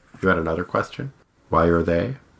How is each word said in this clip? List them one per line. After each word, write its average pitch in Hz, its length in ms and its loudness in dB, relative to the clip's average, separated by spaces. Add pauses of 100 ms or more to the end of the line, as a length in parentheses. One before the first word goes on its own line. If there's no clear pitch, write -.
(220)
You 95 80 2
had 85 100 4
another 82 240 -4
question? - 500 -6 (360)
Why 82 180 4
are 85 160 4
they? 87 320 -2 (240)